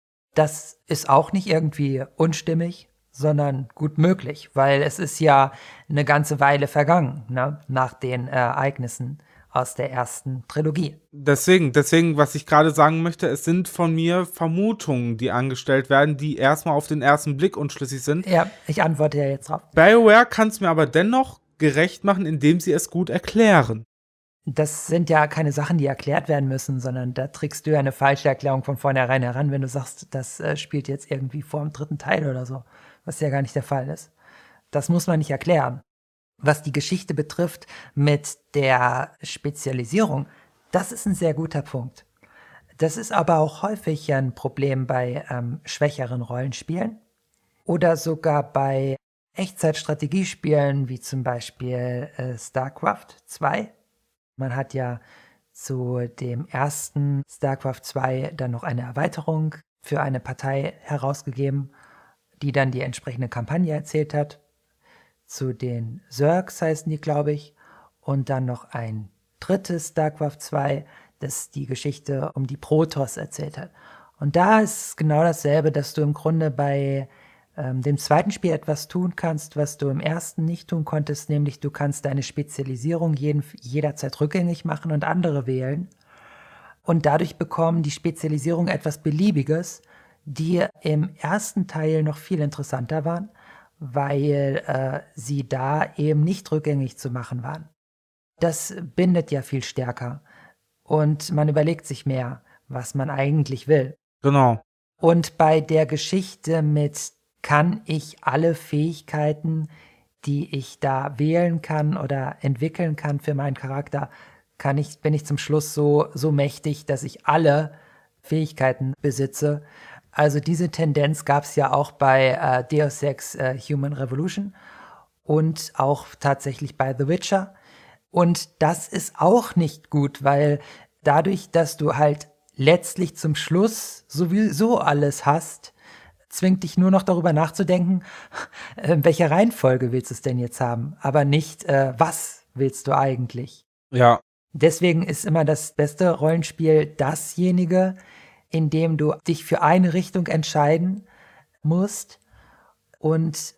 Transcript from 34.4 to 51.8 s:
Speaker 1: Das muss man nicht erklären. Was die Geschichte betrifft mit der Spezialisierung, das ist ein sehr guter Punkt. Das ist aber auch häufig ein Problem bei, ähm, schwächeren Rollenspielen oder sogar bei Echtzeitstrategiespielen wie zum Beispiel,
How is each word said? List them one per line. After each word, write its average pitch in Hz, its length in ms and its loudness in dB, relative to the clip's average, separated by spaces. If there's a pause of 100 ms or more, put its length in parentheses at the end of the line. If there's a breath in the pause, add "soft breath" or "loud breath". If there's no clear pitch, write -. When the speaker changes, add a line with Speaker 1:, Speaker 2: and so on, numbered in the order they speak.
Speaker 1:
Das 143 180 -4
muss 170 200 0
man 170 100 2
nicht 156 140 -2
erklären. 139 500 0 (580)
Was 147 220 2
die 151 100 -8
Geschichte 160 440 -4
betrifft 156 500 -4 (300 loud breath)
mit 147 420 0 (160)
der 127 600 2 (100)
Spezialisierung, 139 1040 -4 (420 soft breath)
das 185 220 -2
ist 226 160 -8
ein 190 80 0
sehr 165 180 0
guter 156 300 -4
Punkt. - 420 -10 (720 soft breath)
Das 160 200 0
ist 226 140 -8
aber 170 280 4
auch 156 240 -2
häufig 165 500 -4
ein 131 220 -2
Problem 135 500 -4
bei, 123 460 -4
ähm, 123 340 -6
schwächeren 127 560 -4
Rollenspielen 135 800 -6 (640)
oder 165 320 2
sogar 151 560 -2
bei 135 420 0 (400)
Echtzeitstrategiespielen 151 1500 -2
wie 127 100 -10
zum 131 240 -6
Beispiel, 123 920 -6